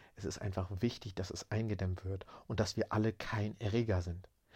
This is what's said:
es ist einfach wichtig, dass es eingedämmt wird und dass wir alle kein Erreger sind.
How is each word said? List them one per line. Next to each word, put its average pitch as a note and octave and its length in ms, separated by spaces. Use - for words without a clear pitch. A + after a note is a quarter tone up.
es G#2 100
ist - 160
einfach F#2+ 280
wichtig, A2+ 340
dass F#2 160
es - 200
eingedämmt G2+ 540
wird F#2+ 220
und A2 120
dass - 160
wir - 160
alle G#2+ 220
kein G#2+ 460
Erreger G#2+ 420
sind. F2 260